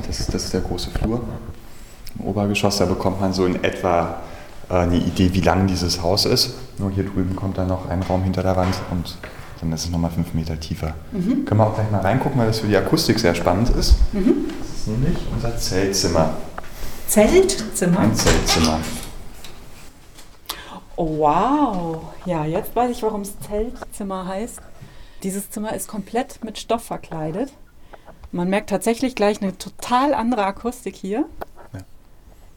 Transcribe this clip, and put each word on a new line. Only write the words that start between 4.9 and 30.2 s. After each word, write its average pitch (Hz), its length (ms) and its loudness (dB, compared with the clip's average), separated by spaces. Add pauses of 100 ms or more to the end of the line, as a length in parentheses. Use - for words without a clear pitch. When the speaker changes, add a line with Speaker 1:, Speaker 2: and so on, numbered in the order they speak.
Speaker 1:
Idee, 87 360 4
wie 95 80 2
lang 87 260 6
dieses 87 360 0
Haus 92 240 2
ist. - 280 2 (240)
Nur 98 140 -2
hier 95 120 0
drüben 92 300 0
kommt 95 240 -4
dann 92 100 0
noch 92 200 -2
ein 87 140 0
Raum 92 200 2
hinter 92 200 0
der 92 120 2
Wand 92 200 2 (180)
und 87 240 -4 (440)
dann 82 120 0
ist 80 140 -4
es 85 40 -4
nochmal 82 220 0
fünf 85 220 -2
Meter 78 260 -2
tiefer. - 340 -4 (160)
Speaker 2:
Mhm. 214 340 0
Speaker 1:
Können 107 160 2
wir 107 60 6
auch 107 80 0
gleich 107 160 0
mal 101 120 0
reingucken, 127 360 2
weil 113 80 4
das 107 140 2
für 104 80 -2
die 104 80 4
Akustik - 420 4
sehr 87 160 4
spannend 95 360 2
ist. - 260 8 (160)
Speaker 2:
Mhm. 208 320 4 (160)
Speaker 1:
Das - 80 -6 (140)
ist - 40 -2
nämlich 135 320 2 (160)
unser 117 240 -2
Zeltzimmer. 92 760 2 (720)
Speaker 2:
Zeltzimmer? 214 920 4
Speaker 1:
Ein - 160 4
Zeltzimmer. - 640 4 (2250)
Speaker 2:
Oh, 160 240 -2
wow. 175 840 2 (240)
Ja, 160 180 0
jetzt 160 320 -2
weiß 240 160 2
ich, 240 100 -6
warum 208 200 -2
es 196 180 -10
Zeltzimmer 202 880 -6
heißt. 202 320 -8 (640)
Dieses 196 260 -6
Zimmer 214 240 -6
ist - 140 -8
komplett 226 560 -6
mit 220 140 -10
Stoff - 260 -2
verkleidet. 165 680 -6 (800)
Man 180 200 -2
merkt 208 200 0
tatsächlich 226 460 0
gleich 208 260 2
eine 190 160 -2
total 247 560 0
andere 226 300 0